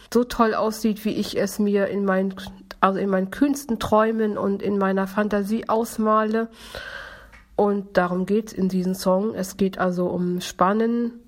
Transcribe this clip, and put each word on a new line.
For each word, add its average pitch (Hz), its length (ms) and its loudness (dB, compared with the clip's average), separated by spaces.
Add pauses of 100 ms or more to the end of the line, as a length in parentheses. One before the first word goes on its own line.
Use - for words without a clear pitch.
(140)
so 240 100 6
toll 233 300 2
aussieht, 214 520 -2
wie 208 80 0
ich - 240 -2
es 190 220 0
mir 202 280 2
in 202 160 -2
meinen, 190 320 0 (460)
also 196 180 2
in 196 100 -2
meinen 190 220 0
kühnsten 277 480 0
Träumen 220 580 2
und 196 240 0
in 202 160 0
meiner 190 300 2
Fantasie 208 600 -2
ausmale. 220 800 0 (1080)
Und 202 400 0
darum 180 300 2
geht's 220 260 0
in 185 160 0
diesem 185 240 0
Song. 190 400 0
Es 190 240 -6
geht 190 220 0
also 180 280 0
um 180 340 -2
Spannen, 233 720 0 (140)